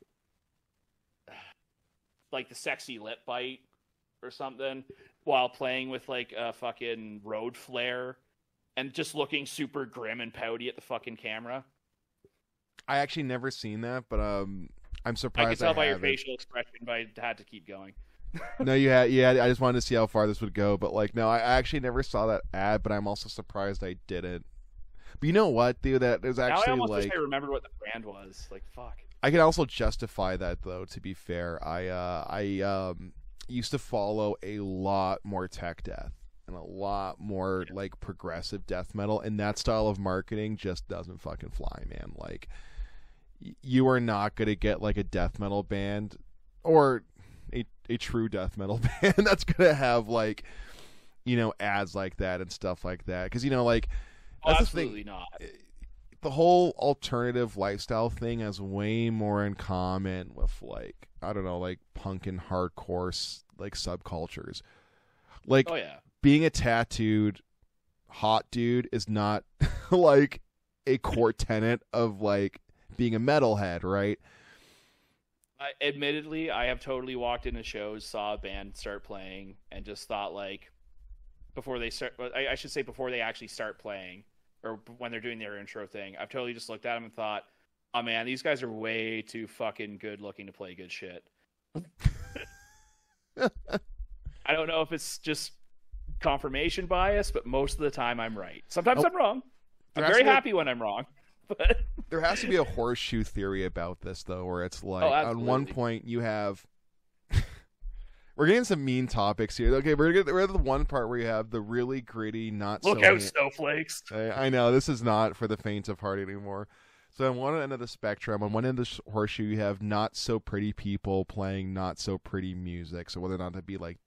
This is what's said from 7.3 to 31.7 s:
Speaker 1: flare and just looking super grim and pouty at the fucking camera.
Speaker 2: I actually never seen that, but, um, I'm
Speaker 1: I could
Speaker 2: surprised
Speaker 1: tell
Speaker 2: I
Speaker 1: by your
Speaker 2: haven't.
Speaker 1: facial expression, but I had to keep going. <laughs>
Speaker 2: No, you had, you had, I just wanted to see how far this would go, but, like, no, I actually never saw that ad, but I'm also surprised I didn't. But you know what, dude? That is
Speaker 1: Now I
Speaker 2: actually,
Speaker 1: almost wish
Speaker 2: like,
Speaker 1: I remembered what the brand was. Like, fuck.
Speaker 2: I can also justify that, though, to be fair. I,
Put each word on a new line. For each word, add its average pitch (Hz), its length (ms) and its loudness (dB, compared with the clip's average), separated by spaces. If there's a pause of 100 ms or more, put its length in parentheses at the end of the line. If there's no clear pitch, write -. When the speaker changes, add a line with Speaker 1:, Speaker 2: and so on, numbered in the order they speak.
Speaker 1:
flare 123 600 -6 (600)
and 131 160 -6
just - 220 -4
looking 147 300 -2
super 139 400 -6
grim 117 360 -8
and 120 120 -10
pouty 117 360 -4
at - 60 -10
the - 60 -16
fucking 113 360 -8
camera. 117 460 -8 (1200)
Speaker 2:
I 139 100 2
actually 143 260 -2
never 127 280 -4
seen 110 300 -8
that, 123 280 -6
but, 113 100 0
um, 98 500 -4 (360)
I'm 117 40 -4
Speaker 1:
I - 20 -2
could 113 60 -4
Speaker 2:
surprised 113 440 0
Speaker 1:
tell 165 100 4
Speaker 2:
I - 20 4
Speaker 1:
by 156 120 2
your 143 100 2
Speaker 2:
haven't. 139 140 -2
Speaker 1:
facial 135 240 -4
expression, - 380 -10 (120)
but 120 100 -6
I 117 140 -6 (100)
had 117 220 -6
to 104 40 -20
keep 98 240 -20
going. 98 260 -16 (400)
<laughs> - 280 -8
Speaker 2:
No, 135 120 2
you 135 160 8
had, 127 220 8
you 127 120 6
had, 127 140 8
I 123 120 6
just 127 100 4
wanted 123 220 4
to - 40 -2
see 123 100 2
how 113 120 6
far 107 200 4
this 104 140 -2
would 104 120 -6
go, 101 240 4
but, 87 160 -2
like, 104 220 0
no, 113 140 2
I 117 100 4
actually 127 420 2
never 123 220 -2
saw 104 240 0
that 107 160 2 (100)
ad, 101 300 2
but 107 80 0
I'm 104 160 0
also 101 200 -4
surprised 101 560 -6
I 92 120 -6 (120)
didn't. 87 380 -6 (760)
But - 80 2
you 165 60 4
know 208 160 8
what, 123 320 4
dude? 131 200 4
That 120 220 4
is 127 140 0
Speaker 1:
Now 127 80 2
I 127 60 2
Speaker 2:
actually, 208 200 4
Speaker 1:
almost 247 220 2
wish 202 120 0
Speaker 2:
like, 196 80 -4
Speaker 1:
I 175 60 -2
remembered 139 300 -2
what 135 140 -4
the - 60 -18 (100)
brand 107 260 -10
was. 98 440 -16
Like, 98 140 -14 (100)
fuck. 120 260 -14 (220)
Speaker 2:
I 139 100 4
can 165 100 8
also 160 240 6
justify 104 720 -2
that, 90 240 -4
though, 92 240 -8
to - 160 -14
be 92 120 -10
fair. 87 540 -6
I, 87 200 -4